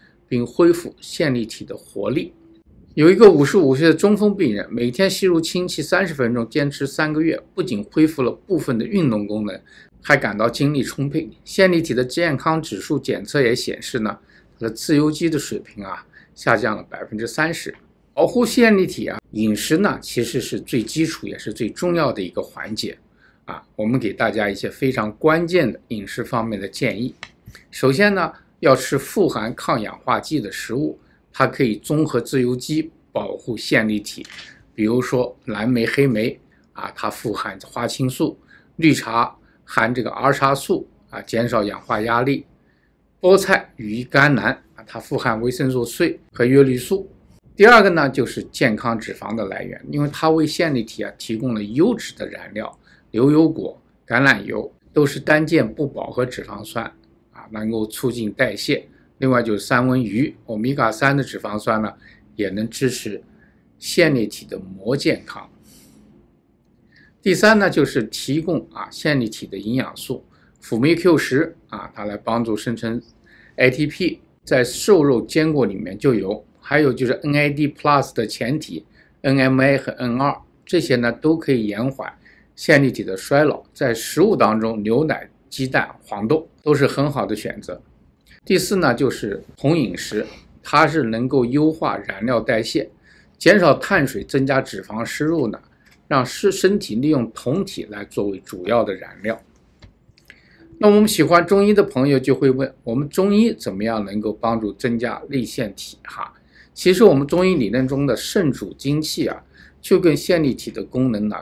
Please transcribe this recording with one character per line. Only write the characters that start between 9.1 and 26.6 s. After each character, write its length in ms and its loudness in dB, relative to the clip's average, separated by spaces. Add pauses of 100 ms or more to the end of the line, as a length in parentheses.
功 200 -6
能， 160 -8 (420)
还 140 4
感 200 -2
到 120 2
精 260 -2
力 80 0
充 260 -6
沛， 220 -6 (140)
线 260 2
粒 100 2
体 140 -4
的 100 0
健 320 -2
康 240 0
指 200 -8
数 180 -4
检 260 -6
测 160 -2
也 140 2
显 260 -6
示 200 -6
呢， 180 -6 (400)
他 80 -6
的 80 -6
自 220 0
由 160 2
基 180 -2
的 80 -2
水 220 -8
平 240 -16
啊， 200 -12 (300)
下 220 2
降 200 -2
了 80 -12
百 200 -14
分 120 -12
之 100 -6
三 260 -2
十。 200 -10 (400)
保 140 2
护 180 2
线 320 4
粒 80 2
体 220 -8
啊， 140 -10 (100)
饮 240 0
食 220 -2
呢， 260 0
其 220 -4
实 160 -4
是 180 -8
最 240 -4
基 240 -4
础 220 -10
也 100 -12
是 140 -12
最 180 -6
重 240 -4
要 160 0
的 100 -6
一 80 -6
个 140 -8
环 320 -12
节 240 -8 (460)
啊。 180 -14 (140)
我 100 -4
们 140 0
给 120 -4
大 160 0
家 220 -2
一 60 -4
些 120 -8
非 220 -4
常 280 -4
关 280 2
键 260 2
的 160 -12
饮 160 -8
食 200 -8
方 200 -4
面 160 -6